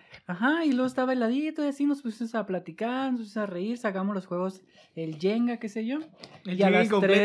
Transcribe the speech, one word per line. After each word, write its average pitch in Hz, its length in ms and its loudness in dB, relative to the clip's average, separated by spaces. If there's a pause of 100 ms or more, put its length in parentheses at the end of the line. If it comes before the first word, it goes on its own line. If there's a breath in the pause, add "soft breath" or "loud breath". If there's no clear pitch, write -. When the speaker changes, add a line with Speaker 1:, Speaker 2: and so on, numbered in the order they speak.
(260 loud breath)
Speaker 1:
ajá, 262 380 0
y 294 80 2
luego 254 160 2
estaba 254 240 0
heladito 269 520 0
y 285 40 0
así 285 180 -2
nos 285 160 0
pusimos 226 320 -6
a 214 100 -2
platicar, 220 680 -4
nos 240 80 -2
pusimos 214 160 -10
a 208 100 -2
reír, 196 320 -4
sacamos 196 380 -2
los 185 100 -6
juegos, 185 380 -4 (320 soft breath)
el 160 240 -6
Jenga, 233 380 0
qué 220 100 -10
sé 220 180 -6
yo. 269 120 -4 (460 loud breath)
Speaker 2:
El 180 140 -4
Speaker 1:
Y 190 40 4
a 190 40 6
Speaker 2:
Jenga 185 120 6
Speaker 1:
las 185 100 6
Speaker 2:
incompleto 196 260 6 (100)